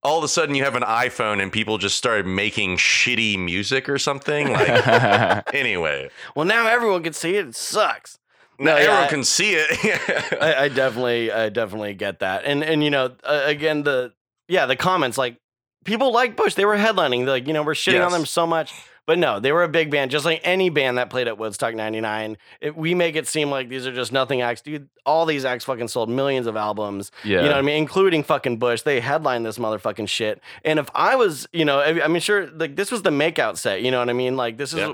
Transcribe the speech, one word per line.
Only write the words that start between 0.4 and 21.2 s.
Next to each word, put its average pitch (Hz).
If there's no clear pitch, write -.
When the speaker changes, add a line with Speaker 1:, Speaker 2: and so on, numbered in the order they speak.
Speaker 1:
you 135
have 139
an 123
iPhone 113
and 95
people 107
just 95
started 107
making 95
shitty 110
music 98
or 139
something. 147
Like, 113
Speaker 2:
<laughs> -
Speaker 1:
anyway. 82
Speaker 3:
Well, 147
now 226
everyone 220
can 165
see 170
it. 196
It 113
sucks. -
Speaker 1:
Now 151
Speaker 3:
No, 151
yeah, 147
Speaker 1:
everyone 139
Speaker 3:
I 143
Speaker 1:
can 143
see 190
it. 160
<laughs> -
Speaker 3:
I, 143
I 143
definitely, 120
I 110
definitely 104
get 98
that. 95
And, 143
and, 156
you 147
know, 131
uh, 147
again, 151
the, 131
yeah, 175
the 131
comments, 165
like, 123
people 226
like 233
Bush. 214
They 202
were 208
headlining. 175
Like, 131
you 156
know, 151
we're 151
shitting 180
on 180
Speaker 1:
Yes. -
Speaker 3:
them 165
so 170
much. 165
But 165
no, 127
they 127
were 170
a 165
big 156
band, 139
just 143
like 160
any 185
band 135
that 123
played 127